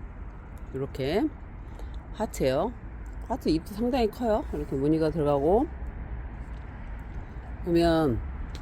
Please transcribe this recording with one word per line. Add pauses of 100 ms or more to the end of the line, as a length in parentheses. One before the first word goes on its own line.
(720)
이렇게 (880)
하트예요. (560)
하트
잎도
상당히
커요. (100)
이렇게
무늬가
들어가고 (2000)
보면 (420)